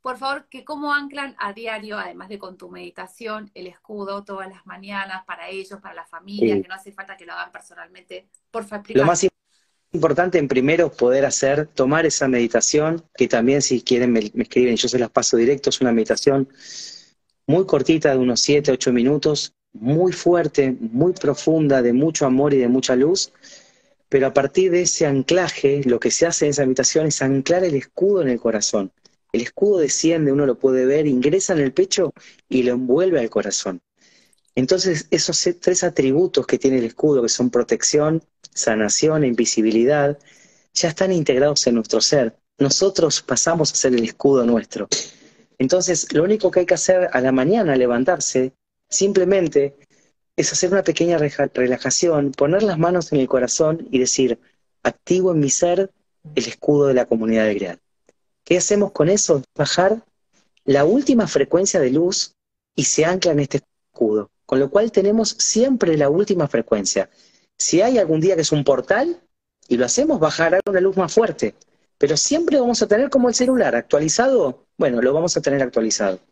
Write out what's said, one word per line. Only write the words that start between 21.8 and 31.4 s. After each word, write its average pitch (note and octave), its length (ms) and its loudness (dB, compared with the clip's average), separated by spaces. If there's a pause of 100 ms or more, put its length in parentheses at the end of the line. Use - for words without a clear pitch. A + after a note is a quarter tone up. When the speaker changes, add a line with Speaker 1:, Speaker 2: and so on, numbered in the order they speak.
Speaker 2:
de A#2+ 120 2
mucho D3+ 320 0
amor C#3 280 2
y C#3 40 4
de B2 120 2
mucha B2+ 260 0
luz, D3+ 380 0 (760)
pero C3+ 200 2
a C3+ 60 -4
partir F3 380 2
de F3 120 2
ese E3+ 220 0
anclaje, C#3+ 760 0
lo A#2+ 160 2
que B2+ 100 -2
se - 160 2
hace E3+ 200 -2
en D3 60 2
esa C#3+ 120 -2
meditación C3 440 0
es D3 140 -4
anclar C3+ 440 0
el D#3+ 100 -2
escudo F#3 460 0
en C#3 80 0
el A#2+ 100 -2
corazón. G#2 520 -4 (400)
El A#2 100 -2
escudo G3+ 360 0
desciende, D#3+ 540 0
uno C#3+ 160 2
lo A#2+ 100 -2
puede C3 300 2
ver, D3 180 0
ingresa D3 480 0